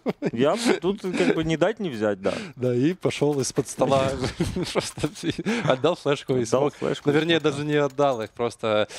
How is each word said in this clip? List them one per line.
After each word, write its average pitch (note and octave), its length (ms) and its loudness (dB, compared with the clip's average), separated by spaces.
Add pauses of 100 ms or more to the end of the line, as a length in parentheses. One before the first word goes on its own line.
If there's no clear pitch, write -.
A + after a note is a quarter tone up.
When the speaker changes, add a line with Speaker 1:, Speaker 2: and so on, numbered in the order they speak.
(320)
Speaker 1:
Я C#3+ 240 4 (240)
тут G3 200 -2
как F3+ 340 0
бы D#3+ 100 0
не D#3+ 120 0
дать, F#3+ 240 0
не F#3+ 100 -4
взять, G#2 300 0
да. F#2+ 140 0 (220)
Speaker 2:
Да, B2 180 0
и C#3 200 2
пошел C#3+ 460 0
из-под - 280 -2
стола. C3+ 420 2 (280)
<laughs> F3 340 -4
Просто - 360 -4 (600)
отдал C3 280 2
флешку C#3 380 -2
и B2+ 80 2
Speaker 1:
Отдал A2+ 40 -2 (240)
Speaker 2:
смог. - 40 -20
Speaker 1:
флешку C#3+ 360 -2
Speaker 2:
Ну, - 20 0
Speaker 1:
и D3 60 4
Speaker 2:
вернее, D#3+ 220 2
Speaker 1:
смог, D3+ 120 0
Speaker 2:
даже C#3+ 120 -6
Speaker 1:
да. D3+ 80 -4
Speaker 2:
не D3 40 2
отдал C#3 460 2
их, G#2 80 -8
просто. G#2+ 580 0 (100)